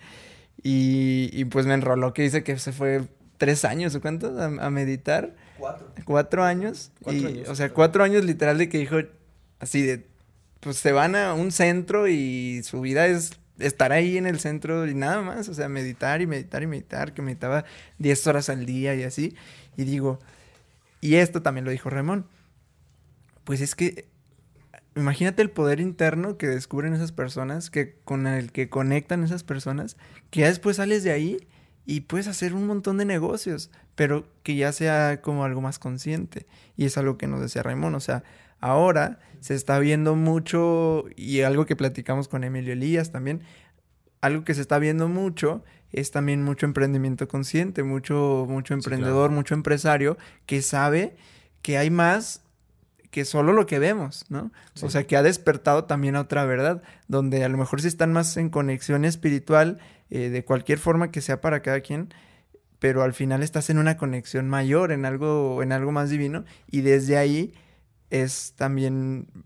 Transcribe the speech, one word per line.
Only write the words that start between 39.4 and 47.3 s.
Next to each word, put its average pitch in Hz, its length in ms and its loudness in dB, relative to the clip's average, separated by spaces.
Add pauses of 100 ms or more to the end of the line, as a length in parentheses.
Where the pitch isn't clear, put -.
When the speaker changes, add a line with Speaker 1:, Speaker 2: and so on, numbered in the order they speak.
Speaker 1:
se - 140 -6
está 139 240 0
viendo 151 380 2
mucho, 165 880 2 (120)
y 135 260 0
algo 139 220 4
que 151 120 0
platicamos 135 520 -2
con 131 160 -4
Emilio 127 280 -6
Elías 160 400 0
también, 139 300 -6 (800)
algo 151 240 0
que 165 100 0
se 143 60 -2
está 143 200 2
viendo 160 280 2
mucho 175 540 -2 (300)
es 143 180 -4
también 143 320 0
mucho 143 240 0
emprendimiento 135 600 0
consciente, 156 560 -2